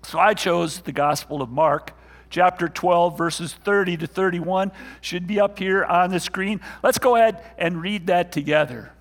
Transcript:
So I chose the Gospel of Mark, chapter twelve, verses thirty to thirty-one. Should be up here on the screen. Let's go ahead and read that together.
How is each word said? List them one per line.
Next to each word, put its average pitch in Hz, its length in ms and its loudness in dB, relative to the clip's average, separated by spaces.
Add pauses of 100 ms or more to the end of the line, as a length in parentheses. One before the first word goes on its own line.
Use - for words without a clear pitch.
So - 160 -8
I 202 160 4
chose 170 460 -2
the - 120 -12
Gospel 143 520 -2
of 117 80 -10
Mark, 151 440 0 (360)
chapter 180 360 2
twelve, 170 480 2
verses 165 380 -4
thirty 196 440 0
to 160 100 -6
thirty-one. 185 640 -2 (300)
Should 175 260 -8
be 202 120 -2
up 202 200 2
here 190 240 2
on 180 260 2
the 180 100 0
screen. 190 400 -4 (220)
Let's - 160 2
go 247 180 4
ahead 226 280 4 (160)
and 170 200 -2
read 185 280 -4
that 175 240 2
together. 143 680 0